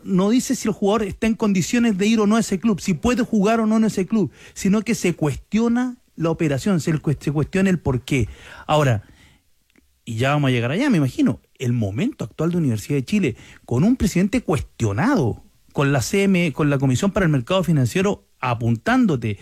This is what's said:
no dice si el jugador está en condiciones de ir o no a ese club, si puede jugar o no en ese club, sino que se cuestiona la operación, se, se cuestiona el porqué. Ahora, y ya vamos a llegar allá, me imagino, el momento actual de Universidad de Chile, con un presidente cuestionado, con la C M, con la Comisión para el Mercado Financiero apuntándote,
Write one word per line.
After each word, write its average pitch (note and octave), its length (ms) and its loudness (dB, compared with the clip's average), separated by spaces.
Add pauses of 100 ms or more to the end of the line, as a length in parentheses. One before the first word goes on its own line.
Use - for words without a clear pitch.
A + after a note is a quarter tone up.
no F#3+ 260 0
dice B3 260 0
si - 120 -6
el G#3+ 60 0
jugador G#3 300 0
está F#3+ 220 -6
en A3 80 2
condiciones G3+ 640 0
de F#3+ 80 0
ir A3 140 4
o G#3 80 2
no G#3+ 80 4
a A#3 60 4
ese G3 180 -2
club, G#3+ 200 0
si G3 140 -2
puede A#3 300 0
jugar A3 360 2
o A3 60 0
no A3 120 2
en A3 80 4
ese G3+ 200 -2
club, G3 260 0 (220)
sino G3+ 300 0
que A#3 100 -2
se F3+ 220 -2
cuestiona A#3 840 -2 (180)
la E3 140 -2
operación, D#3+ 500 0
se, E3 140 -2 (260)
se - 120 -4
cuestiona F#3 400 0
el F3 80 0
porqué. B2+ 500 -2 (380)
Ahora, C#3 360 2 (1000)
y A#2 120 -8
ya B2+ 140 0
vamos D3 180 2
a - 20 2
llegar A#2+ 180 0
allá, A#3+ 220 0
me G3 60 2
imagino, D3+ 440 0 (160)
el B2 160 -2
momento A#2+ 520 -2
actual D#3 260 -4
de F3 60 -2
Universidad C#3+ 400 -2
de C3 80 -4
Chile, F#3+ 300 -2 (300)
con A#2+ 180 0
un A#3+ 120 4
presidente G#3 460 0
cuestionado, C3+ 1040 -2 (300)
con C#3 180 0
la C3+ 120 0
C G3 200 0
M, F3 300 2
con D3+ 160 0
la C#3+ 80 2
Comisión C3+ 340 0
para G3 140 0
el D#3+ 60 2
Mercado D3+ 320 0
Financiero F3 640 0 (140)
apuntándote, A#2+ 1000 0